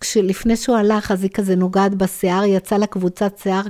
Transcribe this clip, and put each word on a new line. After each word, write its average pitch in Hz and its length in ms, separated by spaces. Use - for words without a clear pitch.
כש-, - 160
לפני 202 400
שהוא 233 200
הלך, 214 340
אז 190 120
היא 190 80
כזה 190 260
נוגעת 190 380
בשיער, 190 500
יצא 196 320
לה 208 100
קבוצת 196 560
שיער, 190 260